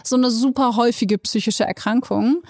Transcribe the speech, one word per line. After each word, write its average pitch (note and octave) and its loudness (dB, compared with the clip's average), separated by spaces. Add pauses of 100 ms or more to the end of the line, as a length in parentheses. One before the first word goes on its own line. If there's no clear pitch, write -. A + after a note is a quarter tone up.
so B3+ 0
eine B3+ 2
super B3 0
häufige A#3 2
psychische - -2
Erkrankung. A3+ -2